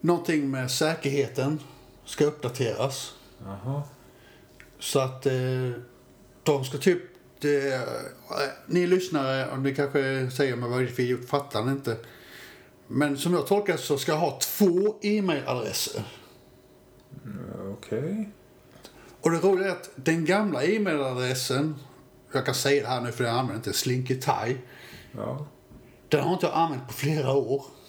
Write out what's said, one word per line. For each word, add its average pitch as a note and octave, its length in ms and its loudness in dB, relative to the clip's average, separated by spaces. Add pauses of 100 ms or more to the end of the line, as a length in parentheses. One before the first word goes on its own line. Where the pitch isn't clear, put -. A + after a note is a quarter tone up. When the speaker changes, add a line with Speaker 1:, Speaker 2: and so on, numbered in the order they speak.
Speaker 1:
någonting D#3 500 2
med C3 200 -2
säkerheten C#3+ 880 0 (440)
ska - 200 2
uppdateras. B2+ 880 -2 (340)
Speaker 2:
Aha. A#2 360 -6 (960)
Speaker 1:
Så - 200 0
att, C3 280 -2
eh, B2+ 440 0 (720)
de C#3 220 2
ska C3+ 140 -6
typ... F3+ 240 4 (380)
Det, C#3 340 2
eh, B2+ 60 -2 (840)
ni F3 200 2
lyssnare, C#3+ 640 2
om C3 120 -4
ni C3+ 120 2
kanske C3+ 560 2
säger, C3 260 2
"Men A#2+ 140 -2
vad B2 100 2
är C3 60 4
det A#2+ 60 -6
för C3 100 0
idiot, B2 260 0
fattar C#3 360 0
ni C3 80 2
inte?" C3+ 240 -2 (920)
Men C#3 320 2
som F3 160 0
jag D3 120 0
tolkar G3+ 300 2
så C#3+ 220 0
ska D#3 140 0
jag D3+ 60 2
ha D#3 220 0
två G3 600 4
e-mailadresser. C3+ 1000 0 (1200)
Speaker 2:
Mm, G2 480 -10
okej. F3+ 560 -4 (920)
Speaker 1:
Och E3 100 2
det E3 80 2
roliga F#3+ 300 4
är F3+ 40 0
att - 220 -10
den D#3+ 300 0
gamla F3+ 400 2
e-mailadressen, C#3+ 1120 0 (580)
jag B2+ 140 0
kan B2+ 80 0
säga C#3 280 4
det A2+ 60 -4
här B2+ 120 0
nu A#2+ 120 -4
för B2 120 0
jag A#2 80 2
använder A#2+ 240 0
inte, G#2+ 160 -4
Slinky B2+ 480 0
Thai. B2 360 0 (600)
Speaker 2:
Ja. C3 300 -6 (640)
Speaker 1:
Den D3+ 160 4
har F3 80 2
inte F3+ 140 0
jag - 80 -2
använt D3 320 0
på A#2 60 -12
flera C#3 400 0
år. C3+ 320 2 (240)